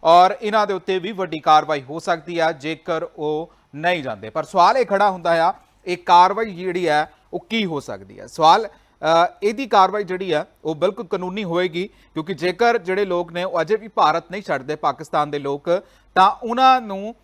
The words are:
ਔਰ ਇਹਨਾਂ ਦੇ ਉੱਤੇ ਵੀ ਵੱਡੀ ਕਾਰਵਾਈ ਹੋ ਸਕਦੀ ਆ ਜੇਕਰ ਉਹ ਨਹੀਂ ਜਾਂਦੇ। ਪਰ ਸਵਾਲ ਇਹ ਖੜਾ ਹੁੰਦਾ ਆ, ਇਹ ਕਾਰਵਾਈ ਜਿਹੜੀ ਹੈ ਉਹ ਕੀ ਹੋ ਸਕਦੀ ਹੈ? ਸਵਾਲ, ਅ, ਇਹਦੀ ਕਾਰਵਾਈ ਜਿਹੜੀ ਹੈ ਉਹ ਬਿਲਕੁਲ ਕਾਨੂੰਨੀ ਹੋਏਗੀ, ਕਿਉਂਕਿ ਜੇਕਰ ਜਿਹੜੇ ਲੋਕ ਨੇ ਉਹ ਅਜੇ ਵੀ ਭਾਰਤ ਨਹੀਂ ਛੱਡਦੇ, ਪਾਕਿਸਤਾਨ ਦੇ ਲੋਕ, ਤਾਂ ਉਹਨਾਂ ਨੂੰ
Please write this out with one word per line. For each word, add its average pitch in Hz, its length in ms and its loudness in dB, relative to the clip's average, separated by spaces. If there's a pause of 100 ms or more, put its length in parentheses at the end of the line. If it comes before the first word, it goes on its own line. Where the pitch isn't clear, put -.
ਔਰ 180 380 6
ਇਹਨਾਂ 208 260 0
ਦੇ 202 60 -4
ਉੱਤੇ 185 260 -4
ਵੀ 185 120 -8
ਵੱਡੀ 180 280 -8
ਕਾਰਵਾਈ 151 420 2
ਹੋ 143 180 -12
ਸਕਦੀ 170 400 -6
ਆ 165 120 2
ਜੇਕਰ 160 560 -8 (100)
ਉਹ 151 340 -6 (240)
ਨਹੀਂ 165 280 -2
ਜਾਂਦੇ। 110 260 -10
ਪਰ 156 140 -6
ਸਵਾਲ 196 340 2
ਇਹ 240 80 2
ਖੜਾ 202 260 2
ਹੁੰਦਾ 170 380 0
ਆ, - 40 -4 (320)
ਇਹ 180 120 -6
ਕਾਰਵਾਈ 185 580 4
ਜਿਹੜੀ 180 340 -4
ਹੈ 151 240 0 (200)
ਉਹ 175 160 -10
ਕੀ 220 160 -2
ਹੋ 156 140 -6
ਸਕਦੀ 98 400 -16
ਹੈ? 104 80 -16
ਸਵਾਲ, 165 400 4
ਅ, 165 640 0 (120)
ਇਹਦੀ 220 240 -2
ਕਾਰਵਾਈ 196 360 4
ਜਿਹੜੀ 185 300 -6
ਹੈ 151 120 -2 (200)
ਉਹ 156 100 -4
ਬਿਲਕੁਲ 185 320 -4
ਕਾਨੂੰਨੀ 185 360 -6
ਹੋਏਗੀ, 175 460 -4 (240)
ਕਿਉਂਕਿ 156 200 -8
ਜੇਕਰ 180 440 0
ਜਿਹੜੇ 185 280 -2
ਲੋਕ 175 260 -4
ਨੇ 175 120 -6
ਉਹ 175 180 -4
ਅਜੇ 160 140 0
ਵੀ 220 120 -8
ਭਾਰਤ 165 440 0
ਨਹੀਂ 202 100 -10
ਛੱਡਦੇ, 147 340 -6
ਪਾਕਿਸਤਾਨ 147 560 -2
ਦੇ 147 80 -4
ਲੋਕ, 147 420 -2 (340)
ਤਾਂ 190 160 6
ਉਹਨਾਂ 254 500 2
ਨੂੰ 208 420 -10